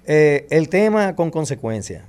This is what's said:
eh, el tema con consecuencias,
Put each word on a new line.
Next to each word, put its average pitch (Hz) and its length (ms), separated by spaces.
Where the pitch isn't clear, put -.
eh, 151 460
el 151 180
tema 202 460
con 165 160
consecuencias, 113 760